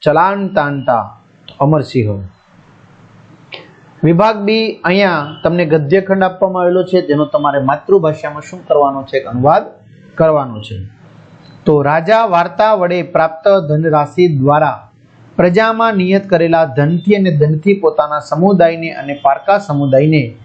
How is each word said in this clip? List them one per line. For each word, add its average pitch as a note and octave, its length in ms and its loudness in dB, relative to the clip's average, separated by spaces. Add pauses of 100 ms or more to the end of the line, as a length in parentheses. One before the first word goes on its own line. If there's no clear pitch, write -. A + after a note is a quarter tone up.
ચલાન F#3 460 0
તાંતા, C3+ 680 -2 (420)
અમરસિંહ. B2 640 0 (1800)
વિભાગ F#3+ 320 2
બી, A3 480 -2
અહીંયા E3 600 -2
તમને E3+ 220 0
ગદ્યખંડ F#3 560 0
આપવામાં F#3 400 -2
આવેલો F3+ 200 2
છે, F3+ 180 0
તેનો D3 240 0
તમારે C#3+ 360 0
માતૃભાષામાં D3+ 840 -4
શું F3+ 240 -18
કરવાનો C#3 360 0
છે? C3+ 140 -8
એક C3 100 -4
અનુવાદ C3+ 360 0 (520)
કરવાનો C#3+ 460 0
છે. G#2 360 -14 (680)
તો D3+ 180 2
રાજા E3 420 2
વાર્તા F#3 500 0
વડે F3+ 280 -2
પ્રાપ્ત D#3+ 460 -2
ધનરાશિ D#3 920 2
દ્વારા C#3+ 520 0 (460)
પ્રજામાં A3 580 2
નિયત F#3+ 360 0
કરેલા E3 340 2
ધનથી D#3 500 0
અને F#3+ 220 0
ધનથી D#3 380 2
પોતાના D3+ 440 0
સમુદાયને E3 720 0
અને C#3+ 320 -10
પારકા G3 360 0
સમુદાયને C#3+ 760 0 (100)